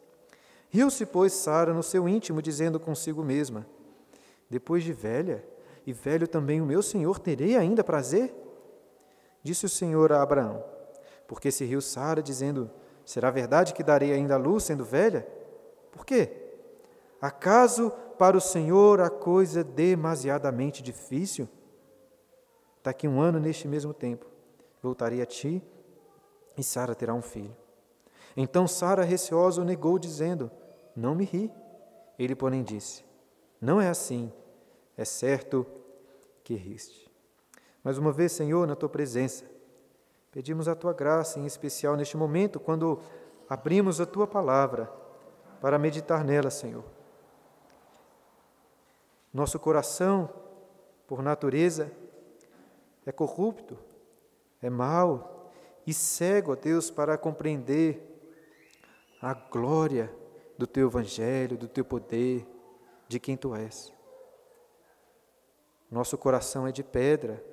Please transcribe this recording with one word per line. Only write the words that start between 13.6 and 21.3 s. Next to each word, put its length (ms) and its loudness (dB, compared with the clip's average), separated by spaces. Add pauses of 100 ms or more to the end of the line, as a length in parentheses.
que 100 -6
darei 280 6
ainda 240 2
à 20 6
luz, 260 2
sendo 200 -4
velha?' 440 2 (640)
Por 140 -18
quê? 460 0 (680)
Acaso 720 4 (260)
para 180 8
o 60 4
Senhor 580 6
a 100 4
coisa 520 2
é 20 0
demasiadamente 1160 0
difícil? 680 -6 (1400)